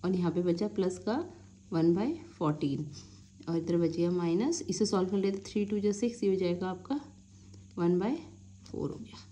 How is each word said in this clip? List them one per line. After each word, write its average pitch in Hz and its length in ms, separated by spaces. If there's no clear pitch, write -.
और 185 100
यहाँ 175 160
पे 175 120
बचा 180 260
plus 185 300
का 214 140
वन 170 220
बाई 240 180
फ़ोर्टीन 147 480
और 165 80
इधर 170 200
बच 170 120
गया 170 220
minus, 180 580
इसे 208 160
solve 185 240
कर 202 80
लेते, 196 300
थ्री 208 180
टू 208 140
जा 202 120
सिक्स, 233 320
ये 196 60
हो 185 60
जाएगा 180 340
आपका 277 300
वन 175 220
बाई 226 160
फ़ोर - 240
हो - 80
गया - 200